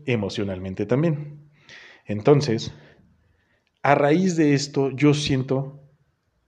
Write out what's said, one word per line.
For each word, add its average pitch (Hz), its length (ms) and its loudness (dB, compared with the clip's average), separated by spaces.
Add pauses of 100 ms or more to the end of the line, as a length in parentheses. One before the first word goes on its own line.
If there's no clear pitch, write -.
emocionalmente 98 800 -4
también. 147 680 -2 (540)
Entonces, 110 680 0 (1080)
a 139 100 4
raíz 160 420 2
de 147 200 4
esto, 139 360 -2
yo 143 220 4
siento 135 680 -4 (640)